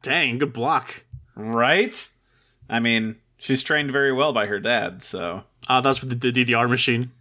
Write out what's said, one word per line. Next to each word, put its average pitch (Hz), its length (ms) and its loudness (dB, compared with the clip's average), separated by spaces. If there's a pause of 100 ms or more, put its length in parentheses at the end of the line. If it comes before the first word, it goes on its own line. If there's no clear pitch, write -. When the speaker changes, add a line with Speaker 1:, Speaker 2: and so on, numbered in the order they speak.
Speaker 1:
Dang, 135 360 0
good 135 160 -2
block. 127 500 -2 (320)
Speaker 2:
Right? 120 720 2 (640)
I 117 100 0
mean, 113 380 0 (200)
she's 131 260 -2
trained 147 280 0
very 139 220 2
well 143 180 2
by 107 140 0
her 101 140 -2
dad, 107 440 -2
so. 90 400 -8 (240)
Speaker 1:
Uh, 127 140 2
that's 135 180 2
with 131 100 -8
the, 123 60 -4
the 123 160 -2
D 127 140 2
D 120 80 0
R 117 140 2
machine. 123 540 0